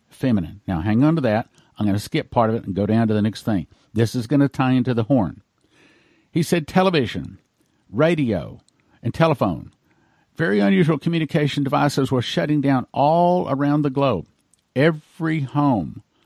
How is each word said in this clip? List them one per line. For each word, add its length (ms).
feminine." 580
Now, 140
hang 220
on 120
to 60
that. 280
I'm 80
gonna 100
skip 320
part 200
of 80
it 80
and 100
go 100
down 220
to 60
the 80
next 220
thing. 240
This 200
is 140
gonna 220
tie 240
into 200
the 120
horn. 360
He 140
said 240
television, 720
radio, 720
and 120
telephone. 580
Very 240
unusual 380
communication 640
devices 480
were 120
shutting 360
down 320
all 580
around 340
the 80
globe. 340
Every 640
home. 600